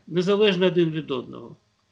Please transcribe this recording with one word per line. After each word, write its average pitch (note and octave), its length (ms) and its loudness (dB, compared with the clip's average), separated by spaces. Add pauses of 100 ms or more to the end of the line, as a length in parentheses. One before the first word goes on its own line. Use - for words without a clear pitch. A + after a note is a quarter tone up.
незалежно F#3 600 2
один E3+ 240 2
від D#3 200 -8
одного, B2 460 -10 (360)